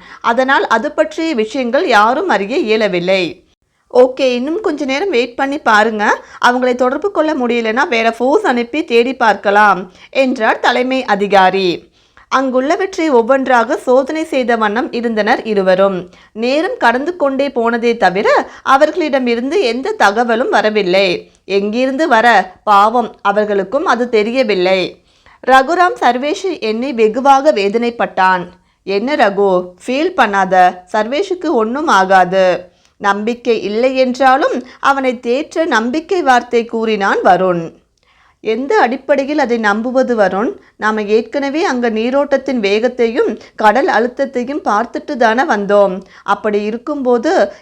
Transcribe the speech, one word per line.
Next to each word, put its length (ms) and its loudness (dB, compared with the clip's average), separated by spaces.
அதனால் 460 0
அது 240 0
பற்றிய 440 -2
விஷயங்கள் 520 -2
யாரும் 420 2
அறிய 280 -2
இயலவில்லை. 840 -2
"ஓகே, 400 2
இன்னும் 280 -4
கொஞ்ச 240 -4
நேரம் 240 -4
வெயிட் 260 -2
பண்ணி 240 -4
பாருங்க. 640 0
அவங்களை 300 2
தொடர்பு 360 -2
கொள்ள 220 -4
முடியலனா 540 -2
வேற 240 0
ஃபோர்ஸ் 340 0
அனுப்பி 400 -2
தேடி 300 0
பார்க்கலாம்" 760 2
என்றார் 500 0
தலைமை 460 0
அதிகாரி. 880 0
அங்குள்ளவற்றை 760 -2
ஒவ்வொன்றாக 640 2
சோதனை 500 0
செய்த 300 0
வண்ணம் 360 -2
இருந்தனர் 520 -2
இருவரும். 680 0
நேரம் 460 -2
கடந்து 360 0
கொண்டே 340 -2
போனதே 480 -2
தவிர 520 0
அவர்களிடமிருந்து 1000 0
எந்த 300 -2
தகவலும் 580 0
வரவில்லை. 840 0
எங்கிருந்து 640 -2
வர? 560 2
பாவம், 580 2
அவர்களுக்கும் 640 0
அது 240 0
தெரியவில்லை. 960 0
ரகுராம் 520 4
சர்வேஷை 600 -2
எண்ணி 340 -4
வெகுவாக 580 2
வேதனைப்பட்டான். 920 0
"என்ன 320 -2
ரகு, 580 2
ஃபீல் 300 -2
பண்ணாத, 600 2
சர்வேஷுக்கு 580 -2
ஒண்ணும் 360 -2
ஆகாது." 840 2
நம்பிக்கை 640 -2
இல்லை 340 -2
என்றாலும் 680 0
அவனை 440 -2
தேற்ற 420 -2
நம்பிக்கை 560 -2
வார்த்தை 440 0
கூறினான் 580 -2
வருண். 500 2
"எந்த 380 -2
அடிப்படையில் 600 0
அதை 180 0
நம்புவது 600 0
வருண்? 400 0
நாம 240 -2
ஏற்கனவே 640 -2
அங்க 260 -2
நீரோட்டத்தின் 720 -2
வேகத்தையும் 800 0
கடல் 320 2
அழுத்தத்தையும் 760 -2
பார்த்துட்டு 520 -4
தானே 280 2
வந்தோம். 580 0
அப்படி 400 -2
இருக்கும்போது 880 -2